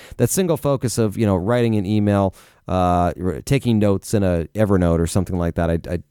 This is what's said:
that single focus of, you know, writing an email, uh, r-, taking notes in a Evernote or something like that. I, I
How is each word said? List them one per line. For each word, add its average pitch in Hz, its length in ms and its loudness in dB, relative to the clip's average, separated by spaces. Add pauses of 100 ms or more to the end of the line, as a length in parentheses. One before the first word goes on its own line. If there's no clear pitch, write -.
(180)
that 123 140 0
single 170 260 0
focus 135 400 -4
of, 110 180 -2
you 110 120 0
know, 98 80 2
writing 113 400 0
an 101 100 -2
email, 101 480 2 (340)
uh, 90 540 0
r-, 85 240 -4
taking 123 340 0
notes 101 340 0
in 101 100 2
a 87 300 0
Evernote 92 460 2
or 82 80 2
something 92 300 -2
like 85 180 -2
that. 85 140 0
I, 85 100 -2 (100)
I 85 80 -4 (140)